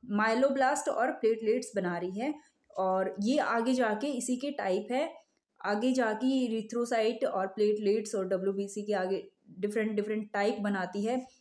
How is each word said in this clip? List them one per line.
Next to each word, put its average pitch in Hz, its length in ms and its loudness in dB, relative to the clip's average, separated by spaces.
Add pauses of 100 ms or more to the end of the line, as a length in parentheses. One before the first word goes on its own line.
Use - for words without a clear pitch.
माइलोब्लास्ट 254 840 2
और 262 220 0
प्लेटलेट्स 226 640 0
बना 175 220 -2
रही 185 220 -6
है 294 160 -2 (420)
और 190 440 2
ये 202 180 2
आगे 233 340 2
जाके 226 340 2
इसी 254 300 -2
के 285 140 -4
टाइप 202 400 -2
है, 285 220 0 (520)
आगे 208 260 2
जाके 254 560 2
erythrocyte 226 760 0
और 190 220 0
प्लेटलेट्स 214 680 2
और 190 120 0
डब्ल्यूबीसी 196 560 -2
के 208 100 -2
आगे 185 380 -2 (180)
डिफरेंट 208 420 -2
डिफरेंट 208 400 -4
टाइप 202 280 0
बनाती 202 460 -2
है, 254 220 -2 (140)